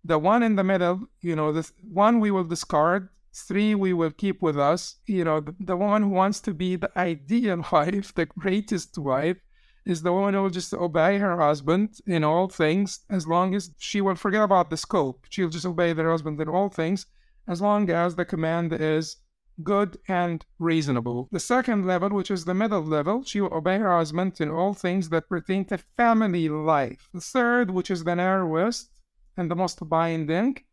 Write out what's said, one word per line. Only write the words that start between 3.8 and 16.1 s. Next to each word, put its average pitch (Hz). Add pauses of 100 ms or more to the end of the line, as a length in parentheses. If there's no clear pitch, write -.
will 165
keep 190
with 151
us. 151 (100)
You 185
know, 156
the, 156
the 180
one 208
who 202
wants 190
to 208
be 185
the 175
ideal 175
<laughs> -
wife, 180
the 165
greatest 190
wife, 147 (500)
is 165
the 175
woman 196
who 196
will 190
just 175
obey 175
her 190
husband 156
in 170
all 165
things, 180 (100)
as 185
long 180
as 180
she -
will 190
forget 208
about 180
the 156
scope. 143
She'll 180
just 165
obey 170
her 160